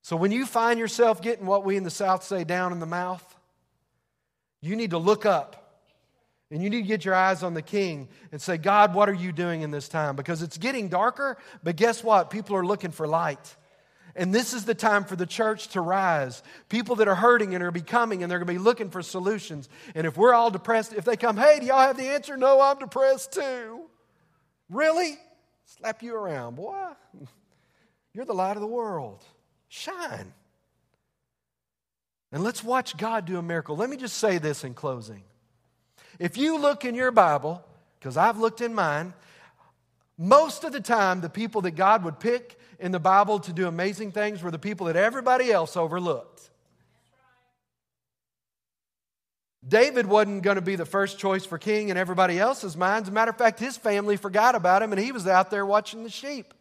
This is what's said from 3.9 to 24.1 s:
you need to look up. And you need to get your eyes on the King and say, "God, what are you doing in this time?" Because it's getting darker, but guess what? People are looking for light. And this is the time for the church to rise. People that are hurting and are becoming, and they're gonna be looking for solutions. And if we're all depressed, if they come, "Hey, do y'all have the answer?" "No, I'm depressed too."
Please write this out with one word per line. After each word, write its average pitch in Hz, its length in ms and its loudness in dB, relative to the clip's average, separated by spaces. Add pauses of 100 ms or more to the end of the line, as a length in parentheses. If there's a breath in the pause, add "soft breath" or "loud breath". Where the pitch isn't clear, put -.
you 170 140 -6
need 226 160 -4
to 170 80 -2
look 214 260 2
up. - 560 -2 (720)
And 151 100 -6
you 196 80 -4
need 226 140 -2
to 185 40 -6
get 202 160 -2
your 190 120 2
eyes 185 260 2
on 175 140 -4
the 156 80 -6
King 165 440 -4 (240 loud breath)
and 151 80 -12
say, 170 200 -4
"God, 196 340 6
what 202 160 4
are 202 40 -2
you 180 180 -6
doing 165 320 -4
in 151 80 -6
this 143 180 -8
time?" 151 260 -4
Because 160 280 -6
it's 170 160 -10
getting 226 300 -4
darker, 247 480 -2 (260 loud breath)
but 165 120 -4
guess 226 280 2
what? 214 260 4
People 202 260 -6
are 185 100 0
looking 190 260 -4
for 156 160 -6
light. 156 480 -2 (600 soft breath)
And 185 180 -2
this 233 200 0
is 226 120 -8
the 226 100 0
time 202 300 2
for 185 100 -10
the 175 100 -4
church 214 440 -2
to 185 120 -2
rise. 170 600 0 (260 loud breath)
People 226 280 -2
that 214 100 6
are 196 80 4
hurting 220 400 4
and 180 80 -2
are 175 80 -4
becoming, 196 500 -2
and 175 100 -4
they're 180 60 -2
gonna 175 160 -4
be 180 60 -4
looking 220 320 0
for 185 100 -8
solutions. 180 680 -6 (280 loud breath)
And 160 100 -2
if 156 120 -4
we're 240 180 8
all 233 160 4
depressed, 220 420 -2
if 214 100 -6
they 233 140 0
come, 233 180 2
"Hey, 294 240 8
do 254 60 -6
y'all 262 140 4
have 262 180 4
the 262 120 -6
answer?" 285 280 -4
"No, 269 240 8
I'm 277 160 4
depressed 269 540 0
too." 254 580 -8 (800)